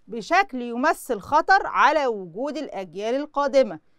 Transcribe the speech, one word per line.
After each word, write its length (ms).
بشكل 560
يمثل 580
خطر 460
على 400
وجود 500
الأجيال 580
القادمة، 680